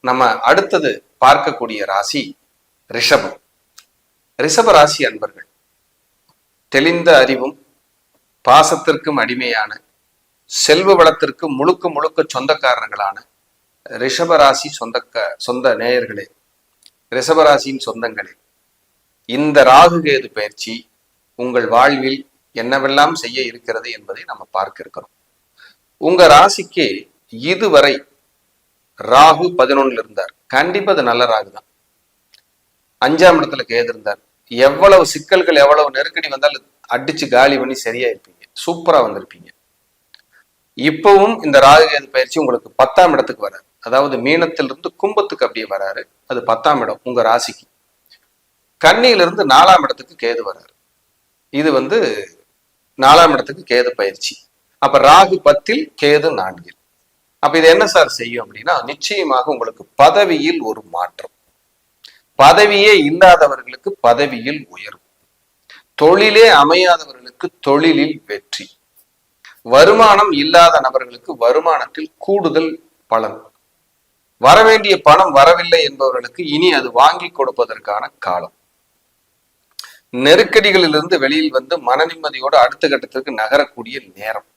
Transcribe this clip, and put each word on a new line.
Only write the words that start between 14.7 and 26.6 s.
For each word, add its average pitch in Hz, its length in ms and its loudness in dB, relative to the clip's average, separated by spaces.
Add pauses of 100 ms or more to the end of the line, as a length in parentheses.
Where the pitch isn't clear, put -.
சொந்தக்க-, 117 680 -10
சொந்த 123 380 -4
நேயர்களே, 113 500 -6 (880)
ரிஷபராசியின் 135 720 0
சொந்தங்களே, 110 480 -12 (960)
இந்த 143 360 0
ராகு 165 360 6
கேது 139 320 -4
பெயர்ச்சி 107 420 -10 (640)
உங்கள் 120 300 -4
வாழ்வில் 131 520 0 (360)
என்னவெல்லாம் 135 580 -2
செய்ய 123 280 -10
இருக்கிறது 117 500 -10
என்பதை 104 320 -18
நம்ம - 260 -16
பார்க்க 95 340 -8
இருக்கிறோம். - 280 -20 (880)
உங்க 175 280 2
ராசிக்கு 175 580 2 (460)